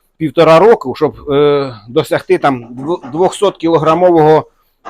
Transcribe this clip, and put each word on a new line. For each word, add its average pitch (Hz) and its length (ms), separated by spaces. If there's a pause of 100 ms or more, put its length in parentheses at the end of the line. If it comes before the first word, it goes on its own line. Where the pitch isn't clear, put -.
(180)
півтора 160 420
року, 185 360
щоб, - 360
е, 143 440 (140)
досягти 156 480
там 127 300 (120)
дв-, 143 320
двохсот 185 460
кілограмового, 160 920 (420)